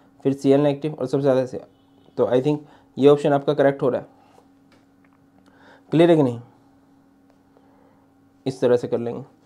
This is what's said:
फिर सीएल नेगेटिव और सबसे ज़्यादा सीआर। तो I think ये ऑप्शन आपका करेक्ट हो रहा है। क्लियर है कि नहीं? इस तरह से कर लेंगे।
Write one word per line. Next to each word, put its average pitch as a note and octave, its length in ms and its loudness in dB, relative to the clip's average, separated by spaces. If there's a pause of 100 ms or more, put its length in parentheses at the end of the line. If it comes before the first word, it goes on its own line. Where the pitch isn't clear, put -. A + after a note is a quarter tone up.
(260)
फिर C3+ 80 0
सीएल C#3 280 2
नेगेटिव D3 320 -2
और - 120 -8
सबसे C#3 160 -4
ज़्यादा C3 240 0
सीआर। - 220 -14 (500)
तो B2 100 0
I B2 140 2
think D3 180 -2 (380)
ये C3 120 4
ऑप्शन D3 240 2
आपका C#3+ 200 -2
करेक्ट C#3 280 0
हो C#3 80 -2
रहा A2+ 120 -4
है। - 60 -18 (1800)
क्लियर E3 180 4
है E3+ 60 6
कि D3+ 80 4
नहीं? A#2+ 160 -4 (2000)
इस C3+ 160 -6
तरह B2 160 4
से A#2+ 100 -10
कर A#2 120 -4
लेंगे। B2 240 -10 (220)